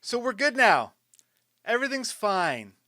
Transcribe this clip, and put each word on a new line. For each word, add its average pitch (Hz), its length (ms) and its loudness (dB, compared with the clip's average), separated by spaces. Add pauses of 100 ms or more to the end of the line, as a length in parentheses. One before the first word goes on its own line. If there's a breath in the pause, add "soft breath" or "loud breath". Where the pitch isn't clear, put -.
So - 180 -6
we're 247 140 -2
good 262 240 0
now. 175 360 4 (720)
Everything's 254 480 -2
fine. 160 600 -2 (160)